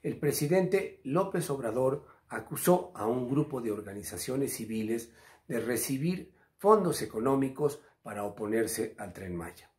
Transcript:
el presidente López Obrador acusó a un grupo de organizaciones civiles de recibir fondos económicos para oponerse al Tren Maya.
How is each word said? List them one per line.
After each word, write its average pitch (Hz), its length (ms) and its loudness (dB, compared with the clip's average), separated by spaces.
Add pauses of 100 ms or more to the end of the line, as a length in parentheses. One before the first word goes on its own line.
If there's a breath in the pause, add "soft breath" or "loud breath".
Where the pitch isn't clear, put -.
el 151 160 -4
presidente 175 840 2
López 175 460 0
Obrador 131 560 0 (240 loud breath)
acusó 175 640 2
a 104 120 -4
un 123 220 0
grupo 135 320 0
de 113 120 -2
organizaciones 104 800 -4
civiles 110 580 -4 (360 loud breath)
de 117 120 -2
recibir 135 720 -2 (240 soft breath)
fondos 190 460 6
económicos 135 800 0 (200 loud breath)
para 104 220 -6
oponerse 110 720 -2
al 98 160 -10
Tren 92 240 -8
Maya. 82 420 -12